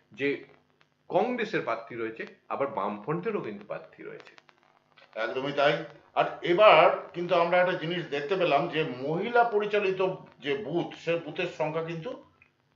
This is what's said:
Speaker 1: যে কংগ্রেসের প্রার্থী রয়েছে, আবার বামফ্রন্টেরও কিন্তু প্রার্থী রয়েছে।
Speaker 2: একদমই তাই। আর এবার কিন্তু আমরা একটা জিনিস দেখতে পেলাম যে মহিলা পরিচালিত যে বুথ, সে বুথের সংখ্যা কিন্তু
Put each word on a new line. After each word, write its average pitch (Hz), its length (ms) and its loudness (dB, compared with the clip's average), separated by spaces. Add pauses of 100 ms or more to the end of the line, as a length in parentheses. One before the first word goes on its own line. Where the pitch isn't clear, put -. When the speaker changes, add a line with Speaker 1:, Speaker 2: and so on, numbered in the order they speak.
(120)
Speaker 1:
যে 139 320 -4 (640)
কংগ্রেসের 208 540 -2
প্রার্থী 117 320 -6
রয়েছে, 113 320 -8 (220)
আবার 117 180 -2
বামফ্রন্টেরও 139 720 -4
কিন্তু 104 260 -10
প্রার্থী - 360 -12
রয়েছে। - 340 -16 (800)
Speaker 2:
একদমই 123 380 -4
তাই। 147 320 2 (300)
আর 143 100 2 (180)
এবার 175 720 8
কিন্তু 175 200 -2
আমরা 175 240 4
একটা 180 140 4
জিনিস 160 380 -6
দেখতে 147 260 -2
পেলাম 160 320 2
যে 156 160 -2 (140)
মহিলা 202 460 2
পরিচালিত 202 720 0 (260)
যে 139 140 -2
বুথ, 147 400 -4
সে 165 220 -2
বুথের 165 300 -6
সংখ্যা 160 360 -4
কিন্তু 170 420 -8 (520)